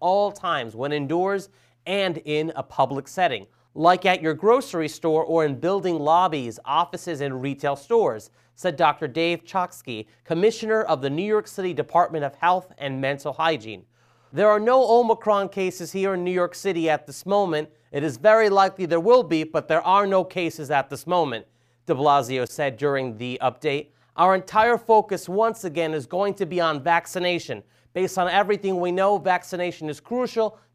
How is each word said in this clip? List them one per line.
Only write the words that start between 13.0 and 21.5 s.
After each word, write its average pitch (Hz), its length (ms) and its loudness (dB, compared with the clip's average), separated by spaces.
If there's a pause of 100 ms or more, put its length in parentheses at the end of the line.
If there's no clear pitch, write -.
Mental 139 320 -4
Hygiene. 113 520 -4 (460)
"There 196 180 2
are 208 120 4
no 254 280 4
Omicron 220 600 2
cases 185 420 -4
here 196 220 -2
in 180 100 -4
New 180 80 -2
York 175 240 -2
City 170 340 -2
at 147 160 0
this - 200 -16
moment. 185 440 0 (220)
It 143 100 -4
is 147 140 -2
very 214 340 6
likely 190 360 2
there 165 160 0
will 233 220 6
be, 156 200 0
but 156 240 -4
there 160 180 0
are 196 220 4
no 190 160 2
cases 160 480 -6
at 139 180 0
this 135 160 -12
moment," 156 400 -2 (400)